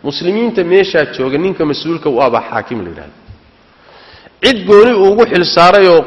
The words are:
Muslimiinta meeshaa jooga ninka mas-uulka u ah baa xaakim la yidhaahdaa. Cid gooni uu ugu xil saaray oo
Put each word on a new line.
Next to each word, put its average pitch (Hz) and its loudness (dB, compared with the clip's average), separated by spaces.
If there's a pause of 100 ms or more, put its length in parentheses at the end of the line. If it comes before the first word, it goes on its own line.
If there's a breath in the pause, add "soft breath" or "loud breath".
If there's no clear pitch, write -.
Muslimiinta 196 -4
meeshaa 175 0
jooga 135 -6
ninka 180 -4
mas-uulka 156 -6
u 123 -2
ah 127 0
baa 113 -4
xaakim 113 -8
la 87 -12
yidhaahdaa. 76 -20 (1200 soft breath)
Cid 214 -2
gooni 208 6
uu 196 2
ugu 226 2
xil 185 0
saaray 185 4
oo 165 4